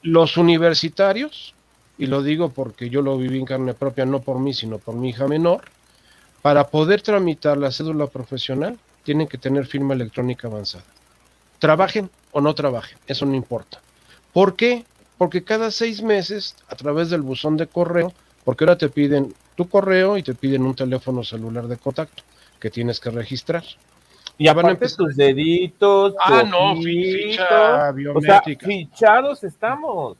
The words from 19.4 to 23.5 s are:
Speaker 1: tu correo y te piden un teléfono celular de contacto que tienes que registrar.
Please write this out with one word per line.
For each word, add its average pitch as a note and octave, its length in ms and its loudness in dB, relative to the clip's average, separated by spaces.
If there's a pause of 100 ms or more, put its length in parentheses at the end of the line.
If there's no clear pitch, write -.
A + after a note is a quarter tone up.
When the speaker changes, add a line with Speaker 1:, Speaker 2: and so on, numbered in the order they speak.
Speaker 1:
tu F3 140 -4
correo G3 500 2
y F3 40 -6
te B2+ 120 -6
piden C3+ 320 -2
un C3 80 -2
teléfono B2+ 500 -4
celular A2+ 440 -8
de A#2+ 100 -8
contacto D3 440 -8 (380)
que A2 100 -6
tienes A#2+ 300 -4
que - 100 -8
registrar. B2+ 540 -8 (720)